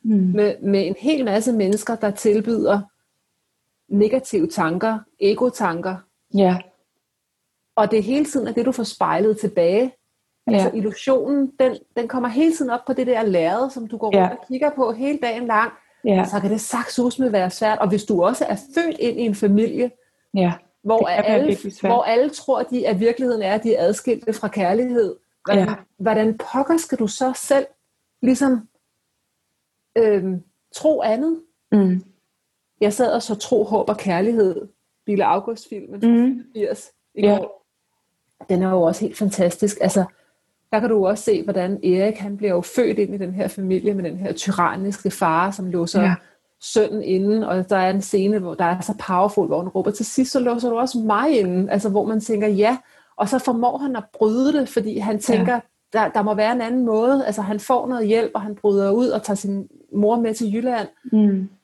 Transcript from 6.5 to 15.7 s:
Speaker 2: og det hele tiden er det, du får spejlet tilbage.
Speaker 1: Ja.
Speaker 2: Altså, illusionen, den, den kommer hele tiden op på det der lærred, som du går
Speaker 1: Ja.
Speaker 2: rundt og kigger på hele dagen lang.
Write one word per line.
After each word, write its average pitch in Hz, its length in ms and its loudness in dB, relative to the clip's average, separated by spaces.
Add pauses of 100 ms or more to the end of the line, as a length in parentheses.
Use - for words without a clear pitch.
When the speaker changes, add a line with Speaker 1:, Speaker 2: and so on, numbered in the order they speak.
Speaker 2:
og 214 140 2
det 220 120 2
hele 269 220 0
tiden 277 240 -4
er 233 40 -6
det, 226 140 -2
du 262 60 0
får 247 100 -4
spejlet 202 560 0
tilbage. 202 560 0 (560)
Speaker 1:
Ja. - 20 2
Speaker 2:
Altså, 196 220 2
illusionen, 262 840 0
den, 254 160 2 (200)
den 233 120 -4
kommer 254 200 -4
hele 302 240 2
tiden 294 180 -4
op 240 160 -2
på 269 60 -4
det 254 140 -2
der 233 160 0
lærred, 196 480 0
som 247 180 -10
du 233 80 -8
går 220 200 -4
Speaker 1:
Ja. 190 120 6
Speaker 2:
rundt 185 120 -8
og - 80 -20
kigger 262 220 0
på 262 220 -2
hele 277 300 -4
dagen 240 240 -4
lang. 220 260 0 (320)